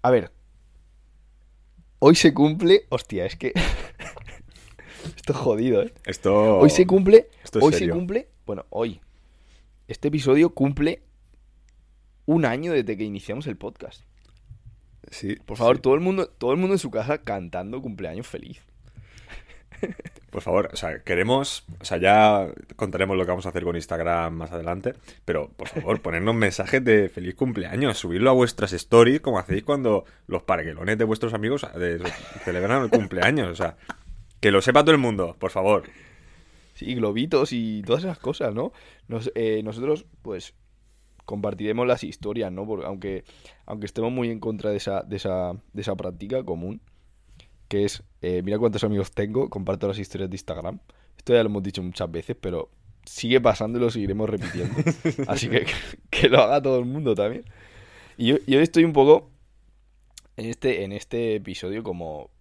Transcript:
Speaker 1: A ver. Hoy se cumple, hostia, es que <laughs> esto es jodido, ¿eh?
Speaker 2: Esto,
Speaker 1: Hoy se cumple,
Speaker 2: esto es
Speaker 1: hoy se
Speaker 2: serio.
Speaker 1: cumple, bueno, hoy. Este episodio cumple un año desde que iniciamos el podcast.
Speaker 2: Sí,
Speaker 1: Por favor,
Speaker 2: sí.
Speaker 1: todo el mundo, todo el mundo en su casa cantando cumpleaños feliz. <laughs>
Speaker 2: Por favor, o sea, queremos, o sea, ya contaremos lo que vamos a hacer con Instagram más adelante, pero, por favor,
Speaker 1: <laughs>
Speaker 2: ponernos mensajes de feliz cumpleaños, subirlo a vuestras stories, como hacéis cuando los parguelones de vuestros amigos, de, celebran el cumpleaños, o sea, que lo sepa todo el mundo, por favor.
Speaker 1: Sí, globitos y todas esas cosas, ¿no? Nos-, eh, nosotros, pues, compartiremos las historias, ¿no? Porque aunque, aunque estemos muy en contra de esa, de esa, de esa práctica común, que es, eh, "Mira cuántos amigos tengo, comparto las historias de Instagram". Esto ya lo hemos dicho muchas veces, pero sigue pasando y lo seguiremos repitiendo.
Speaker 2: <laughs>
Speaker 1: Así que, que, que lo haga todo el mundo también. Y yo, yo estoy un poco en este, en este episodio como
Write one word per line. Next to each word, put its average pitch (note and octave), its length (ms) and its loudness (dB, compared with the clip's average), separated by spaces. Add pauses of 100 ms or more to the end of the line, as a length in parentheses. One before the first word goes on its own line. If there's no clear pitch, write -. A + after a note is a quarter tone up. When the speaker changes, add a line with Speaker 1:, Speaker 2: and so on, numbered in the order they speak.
Speaker 1:
A B2+ 60 6
ver. G#2+ 200 2 (1700)
Hoy D3+ 160 10
se E3 180 6
cumple, E3 580 4
hostia, G2 360 -4
es - 120 -6
que - 160 -6
<laughs> - 1600 -8
esto - 180 -6
es - 60 0
jodido, A#2 420 2
¿eh? - 120 -6 (120)
Speaker 2:
Esto, G#2 540 4
Speaker 1:
Hoy D3+ 100 10
se F3+ 160 6
cumple, F#3+ 420 8 (160)
Speaker 2:
esto - 140 -4
es G3+ 80 8
Speaker 1:
hoy D#3 80 6
se - 60 0
Speaker 2:
serio. E3+ 160 0
Speaker 1:
cumple, F#3 320 -4 (180)
bueno, - 240 -10
hoy. G#2+ 320 -6 (840)
Este - 220 -6
episodio D3 440 4
cumple C#3+ 480 0 (1300)
un D#3+ 180 2
año D3 280 -2
desde A2+ 240 0
que G#2+ 60 -6
iniciamos G#2+ 440 -8
el A2 100 -10
podcast. - 440 -16 (1080)
Speaker 2:
Sí, G#2 340 -8
Speaker 1:
Por G#2 140 -12
favor, A#2+ 200 4
Speaker 2:
sí. - 40 -10
Speaker 1:
todo C3+ 140 4
el D#3+ 60 0
mundo, F#3 260 -2
todo - 240 -4
el D3 60 2
mundo F#3 180 2
en F3+ 40 0
su B2 120 -8
casa A2 320 -4
cantando G2 580 -8
cumpleaños G2 460 -10
feliz. - 340 -16 (1200)
<laughs> - 500 -12
Speaker 2:
Por - 100 -10
favor, F#2+ 320 0
o - 20 -14
sea, - 280 -8
queremos, A2+ 640 -2 (140)
o - 60 -18
sea, F2+ 120 -4
ya G2+ 500 6 (280)
contaremos F#2+ 400 -2
lo F#2 80 0
que F2 60 -2
vamos F2+ 160 -4
a F2+ 40 -6
hacer E2+ 140 -6
con F2 140 -2
Instagram E2+ 560 -2
más E2 180 -10
adelante, F2 420 -6 (300)
pero, D2+ 280 -4
por - 180 -14
favor, G#2+ 320 -4
Speaker 1:
<laughs> - 0 -
Speaker 2:
ponernos F2+ 340 -2
mensajes A2 480 0
de G#2+ 240 4
feliz F2+ 280 -10
cumpleaños, A2+ 640 -4
subirlo F#2+ 320 0
a C3 40 6
vuestras A2+ 400 2
stories, A#2 480 6
como A2 180 -2
hacéis F#2+ 240 -4
cuando B2+ 400 0 (240)
los - 160 -4
parguelones E2+ 540 -2
de A2+ 80 2
vuestros A2 280 -2
amigos, A2+ 320 -4 (100)
de, E2+ 240 -2 (440)
celebran G2 400 0
el A2 60 -4
cumpleaños, G#2 600 0
o E2 60 -8
sea, E2+ 220 -6 (640)
que G#2 100 4
lo G2 100 6
sepa C3 220 6
todo D#3 80 6
el D3+ 60 6
mundo, G2 420 -2
por F#2 120 -4
favor. G2 320 2 (880)
Speaker 1:
Sí, - 220 -8
globitos B2 580 0
y A2 300 -4
todas B2 200 -2
esas F3+ 160 -8
cosas, B2 340 -6
¿no? B2 200 -6 (340)
Nos-, A#2 280 -8
eh, A2 280 -2
nosotros, B2+ 420 -4 (160)
pues, F#2+ 320 -12 (720)
compartiremos G#2 640 -4
las B2 160 2
historias, G#2 480 -8
¿no? F#2+ 160 -10
Porque F#2+ 180 -6
aunque, F#2+ 380 -8 (420)
aunque G#2 200 -12
estemos A2+ 260 -4
muy A#2+ 200 -4
en A2 100 -8
contra G#2+ 300 -4
de G2+ 60 -2
esa, G2 260 -4
de G2+ 120 -10
esa, F#2 380 -4 (180)
de G#2 100 -10
esa G2 140 -4
práctica F#2+ 480 -8
común, F#2 380 -8 (840)
que G2+ 160 0
es, - 200 -4 (180)
eh, F2+ 220 -2
"Mira G#2 160 -2
cuántos A2 240 0
amigos G#2 280 -2
tengo, A2 380 -4
comparto F#2+ 380 -4
las G2 100 -4
historias F#2 320 -8
de F#2+ 60 -10
Instagram". E2+ 440 -10 (380)
Esto - 160 0
ya A#2 80 6
lo A2 80 0
hemos G2+ 140 -4
dicho G2 180 -6
muchas F2+ 300 -6
veces, E2+ 280 -8
pero F2 300 -6 (360)
sigue A#2+ 360 2
pasando A2+ 380 0
y - 20 2
lo A#2 80 2
seguiremos G#2 400 -4
repitiendo. F#2 460 -6
Speaker 2:
<laughs> D3+ 520 -2
Speaker 1:
Así A#2 220 -4
que, A2+ 160 2
que, - 80 -6 (380)
que - 180 2
lo B2+ 140 6
haga C3+ 180 2
todo C3 160 0
el B2 80 -2
mundo C3 300 -2
también. G#2+ 280 -4 (720)
Y A#2 100 0
yo, C#3 80 4 (100)
yo C3+ 160 4
estoy E3 220 4
un E3 100 2
poco C#3 380 6 (1080)
en A2 80 -10
este, A#2 380 -2
en G2 80 -8
este A2 460 -4
episodio F#2+ 440 -8
como E2+ 480 -10 (120)